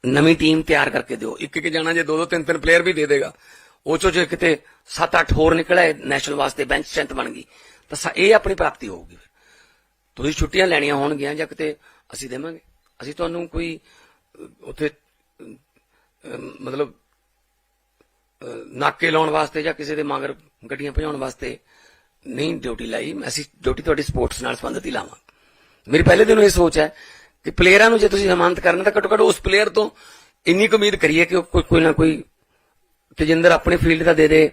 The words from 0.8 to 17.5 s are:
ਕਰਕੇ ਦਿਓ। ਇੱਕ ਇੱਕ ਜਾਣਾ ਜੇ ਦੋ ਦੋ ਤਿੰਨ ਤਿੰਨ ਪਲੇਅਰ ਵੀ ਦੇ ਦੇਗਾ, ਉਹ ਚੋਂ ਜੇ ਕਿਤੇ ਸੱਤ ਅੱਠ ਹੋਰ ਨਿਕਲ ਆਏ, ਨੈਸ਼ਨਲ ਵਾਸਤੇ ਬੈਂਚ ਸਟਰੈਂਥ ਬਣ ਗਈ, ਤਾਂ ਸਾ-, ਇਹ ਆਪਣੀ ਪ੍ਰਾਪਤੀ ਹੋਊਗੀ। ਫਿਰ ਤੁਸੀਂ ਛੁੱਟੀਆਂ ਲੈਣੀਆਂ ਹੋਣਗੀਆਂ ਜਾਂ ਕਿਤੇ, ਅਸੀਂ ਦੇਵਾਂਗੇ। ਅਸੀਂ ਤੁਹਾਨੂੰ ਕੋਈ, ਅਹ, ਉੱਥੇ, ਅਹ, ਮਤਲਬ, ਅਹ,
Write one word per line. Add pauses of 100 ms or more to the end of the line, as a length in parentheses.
ਕਰਕੇ
ਦਿਓ।
ਇੱਕ
ਇੱਕ
ਜਾਣਾ
ਜੇ
ਦੋ
ਦੋ
ਤਿੰਨ
ਤਿੰਨ
ਪਲੇਅਰ
ਵੀ
ਦੇ
ਦੇਗਾ, (540)
ਉਹ
ਚੋਂ
ਜੇ
ਕਿਤੇ (280)
ਸੱਤ
ਅੱਠ
ਹੋਰ
ਨਿਕਲ
ਆਏ,
ਨੈਸ਼ਨਲ
ਵਾਸਤੇ
ਬੈਂਚ
ਸਟਰੈਂਥ
ਬਣ
ਗਈ, (440)
ਤਾਂ
ਸਾ-,
ਇਹ
ਆਪਣੀ
ਪ੍ਰਾਪਤੀ
ਹੋਊਗੀ।
ਫਿਰ (880)
ਤੁਸੀਂ
ਛੁੱਟੀਆਂ
ਲੈਣੀਆਂ
ਹੋਣਗੀਆਂ
ਜਾਂ
ਕਿਤੇ, (380)
ਅਸੀਂ
ਦੇਵਾਂਗੇ। (420)
ਅਸੀਂ
ਤੁਹਾਨੂੰ
ਕੋਈ,
ਅਹ, (140)
ਉੱਥੇ,
ਅਹ, (1080)
ਮਤਲਬ,
ਅਹ, (200)